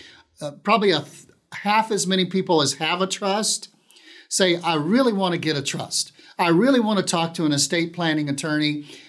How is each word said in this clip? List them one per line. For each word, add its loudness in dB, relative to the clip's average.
uh, -8
probably 4
a 2
th-, -14
half 0
as -2
many 0
people 0
as 0
have -4
a 0
trust -4
say, 2
"I -2
really 2
wanna 0
get -2
a -4
trust. -6
I 2
really 4
wanna 2
talk -2
to -2
an 2
estate -2
planning -2
attorney -2